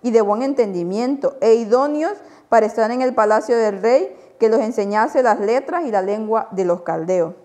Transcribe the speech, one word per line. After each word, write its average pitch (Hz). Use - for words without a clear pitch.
y 240
de 226
buen 208
entendimiento, 240
e 220
idóneos 294
para 220
estar 220
en 254
el 254
palacio 214
del 208
rey, 254
que 226
los 220
enseñase 220
las 220
letras 269
y 233
la 196
lengua 214
de 185
los 175
caldeos. 165